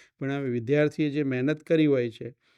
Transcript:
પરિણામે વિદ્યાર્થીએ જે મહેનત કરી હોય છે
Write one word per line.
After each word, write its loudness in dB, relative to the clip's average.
પરિણામે -4
વિદ્યાર્થીએ 0
જે -2
મહેનત -2
કરી 2
હોય 2
છે -14